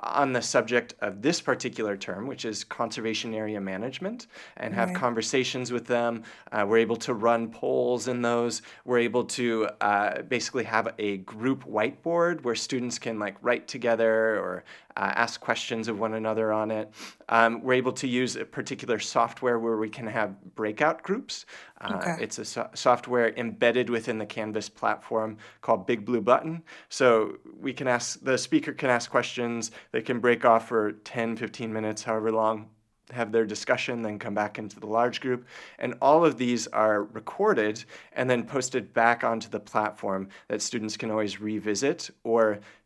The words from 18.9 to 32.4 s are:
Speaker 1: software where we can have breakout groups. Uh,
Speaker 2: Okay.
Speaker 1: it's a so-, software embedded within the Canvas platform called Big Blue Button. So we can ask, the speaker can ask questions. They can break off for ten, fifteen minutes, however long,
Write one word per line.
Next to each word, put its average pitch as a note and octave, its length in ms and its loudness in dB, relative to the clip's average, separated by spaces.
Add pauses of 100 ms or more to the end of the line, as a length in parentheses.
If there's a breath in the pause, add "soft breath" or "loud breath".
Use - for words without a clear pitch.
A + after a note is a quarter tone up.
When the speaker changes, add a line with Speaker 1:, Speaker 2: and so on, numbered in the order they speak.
Speaker 1:
software A#2+ 640 0
where A2+ 160 0
we G#2+ 120 -2
can A2 200 -10
have G#2 480 -4
breakout C#3+ 480 0
groups. - 420 -6 (340 loud breath)
Uh, F#2+ 220 -6
Speaker 2:
Okay. E3+ 220 -4
Speaker 1:
it's A2 160 -10
a G#2 40 -10
so-, - 300 -6
software B2 640 2
embedded A#2 540 2
within A2+ 280 -2
the G#2+ 80 -6
Canvas G#2+ 420 -6
platform A2 680 -2 (240 loud breath)
called G#2+ 260 2
Big A2 180 -2
Blue A#2 160 0
Button. D#3+ 440 2 (240 loud breath)
So A2+ 480 4 (240)
we C3 120 -6
can C3 140 -6
ask, B2 380 0
the C3 120 2
speaker D3 360 0
can C3 180 0
ask A#2+ 180 2
questions. A#2+ 640 -2 (220 loud breath)
They A2+ 100 -2
can B2 160 -2
break A#2+ 260 4
off A2+ 220 8
for G#2+ 240 0
ten, A2+ 460 -4
fifteen A2+ 360 -8
minutes, A2 300 -4
however A2 300 0
long, A2 380 0 (420)